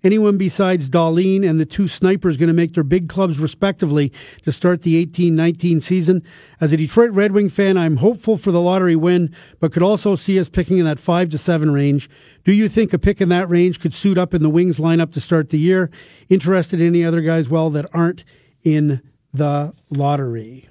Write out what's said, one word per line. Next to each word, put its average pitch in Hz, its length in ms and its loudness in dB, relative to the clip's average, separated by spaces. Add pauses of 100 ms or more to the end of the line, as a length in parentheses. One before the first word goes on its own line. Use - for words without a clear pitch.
anyone 208 320 2
besides 185 520 0
Dahlin 175 600 0
and 160 100 0
the 156 80 0
two 190 220 -2
snipers 185 480 0
gonna 165 160 2
make 170 220 0
their 165 100 0
big 170 240 -2
clubs 175 320 -4
respectively 151 720 -2 (300)
to 156 100 -4
start 180 300 -2
the 165 140 0
eighteen 170 380 0
nineteen 165 460 0
season? 180 420 0 (380)
As 151 120 2
a 160 40 2
Detroit 220 340 2
Red 202 220 0
Wing 202 160 0
fan, 190 300 0
I'm 165 180 0
hopeful 214 400 0
for 190 160 -2
the 170 80 2
lottery 180 340 0
win, 170 360 0 (280)
but 156 140 -2
could 165 100 0
also 202 320 2
see 190 240 -2
us 175 120 -2
picking 185 280 0
in 175 60 2
that 151 160 -2
five 175 300 0
to 151 80 -6
seven 156 340 0
range. 143 360 0 (360)
Do 185 80 2
you 208 160 2
think 220 240 0
a 185 60 -2
pick 202 220 0
in 180 100 2
that 175 180 0
range 175 320 0
could 160 140 -4
suit 196 240 0
up 180 160 -2
in 160 80 0
the 156 80 2
Wings 170 260 0
lineup 165 360 0
to 143 80 -6
start 160 280 -2
the 156 100 -2
year? 180 320 0 (380)
Interested 185 520 0
in 170 60 4
any 170 160 2
other 165 200 0
guys, 160 260 0
well, 160 220 0
that 147 240 -4
aren't 170 300 -2 (380)
in 151 380 0 (320)
the 143 400 -4 (180)
lottery? 131 800 -4